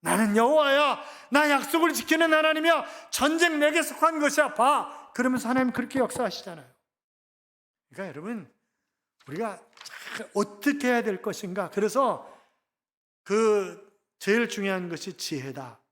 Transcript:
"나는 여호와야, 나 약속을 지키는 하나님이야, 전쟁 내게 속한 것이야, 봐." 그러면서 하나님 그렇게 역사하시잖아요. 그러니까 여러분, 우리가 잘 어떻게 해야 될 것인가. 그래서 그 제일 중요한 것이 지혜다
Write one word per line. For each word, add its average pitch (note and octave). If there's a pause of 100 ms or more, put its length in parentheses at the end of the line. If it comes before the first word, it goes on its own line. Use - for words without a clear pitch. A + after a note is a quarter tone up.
"나는 G3+
여호와야, C#4 (280)
나 D4
약속을 D#4+
지키는 D#4+
하나님이야, D#4 (260)
전쟁 D#4+
내게 D4+
속한 D#4
것이야, D4
봐." -
그러면서 B3+
하나님 B3+
그렇게 B3
역사하시잖아요. F#3+ (1200)
그러니까 F#3+
여러분, E3 (800)
우리가 F#3+ (540)
잘 -
어떻게 B3+
해야 A#3+
될 G3
것인가. F#3
그래서 G#3+ (920)
그 G3+ (260)
제일 A3
중요한 F#3+
것이 E3+
지혜다 C3 (140)